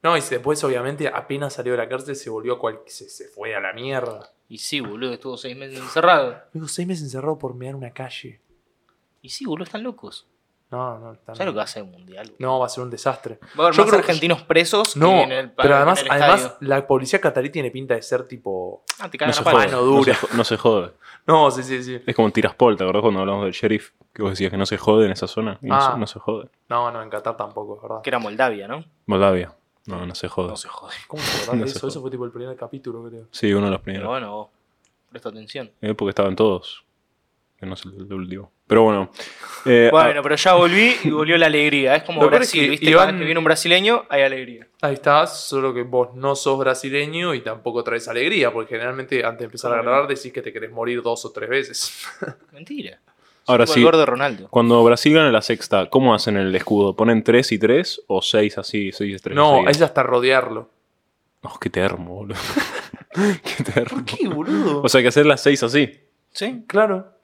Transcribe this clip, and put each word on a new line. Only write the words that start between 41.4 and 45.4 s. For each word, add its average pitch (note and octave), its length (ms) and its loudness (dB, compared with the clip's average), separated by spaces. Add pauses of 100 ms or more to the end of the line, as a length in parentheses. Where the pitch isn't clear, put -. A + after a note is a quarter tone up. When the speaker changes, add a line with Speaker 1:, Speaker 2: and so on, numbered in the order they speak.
Speaker 2:
alegría. D3 480 2
Es D#3+ 80 -2
como D#3+ 180 -2
Speaker 1:
Lo D3 80 6
peor D3 140 6
es - 80 -2
Speaker 2:
Brasil, D#3 120 2
Speaker 1:
que C#3 60 2
Speaker 2:
¿viste? D3+ 160 -2
Cada D#3+ 60 6 (120)
Speaker 1:
Iván F#3+ 120 4
Speaker 2:
vez F3+ 40 -6
que D#3+ 60 -4
viene E3 140 0
un D#3+ 40 -2
brasileño, F3+ 680 2
hay C#3 120 2
alegría. C3 460 -4 (140)
Speaker 1:
Ahí D3 120 -2
está, D3 340 4
solo C3+ 460 -4